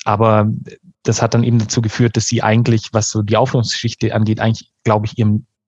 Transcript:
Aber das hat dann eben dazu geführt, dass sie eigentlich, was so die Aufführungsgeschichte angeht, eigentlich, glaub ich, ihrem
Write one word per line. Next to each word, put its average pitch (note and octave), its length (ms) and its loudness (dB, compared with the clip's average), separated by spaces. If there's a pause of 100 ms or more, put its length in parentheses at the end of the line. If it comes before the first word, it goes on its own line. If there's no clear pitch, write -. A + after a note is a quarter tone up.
Aber G#2+ 460 2 (540)
das A#2+ 180 0
hat A#2 120 0
dann A#2+ 100 2
eben A#2+ 140 2
dazu A2 240 -2
geführt, A2+ 340 0
dass G#2+ 100 0
sie - 160 -2
eigentlich, A2+ 500 2
was A2 180 -2
so G#2+ 120 -2
die G#2+ 140 0
Aufführungsgeschichte A#2 800 -2
angeht, G#2+ 260 0
eigentlich, A2+ 300 -2 (140)
glaub G#2+ 200 2
ich, - 140 -6
ihrem G#2+ 280 0 (220)